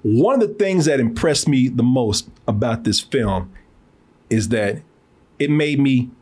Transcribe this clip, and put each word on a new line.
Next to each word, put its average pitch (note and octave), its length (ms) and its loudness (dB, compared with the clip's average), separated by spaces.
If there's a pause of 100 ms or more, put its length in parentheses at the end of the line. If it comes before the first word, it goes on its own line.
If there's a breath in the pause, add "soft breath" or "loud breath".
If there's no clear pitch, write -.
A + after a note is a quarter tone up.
One B2+ 320 2
of C4 140 2
the - 80 -8
things F#3+ 300 2
that C#3+ 140 2
impressed A#2 480 0
me C3 200 2
the A#2+ 160 -2
most B2 440 0 (200)
about A#2 360 -2
this G#2+ 160 0
film G2 520 -4 (800 soft breath)
is A2 180 -2
that A2 320 -2 (560)
it C#3+ 140 -2
made D3 280 0
me C3 300 2 (120)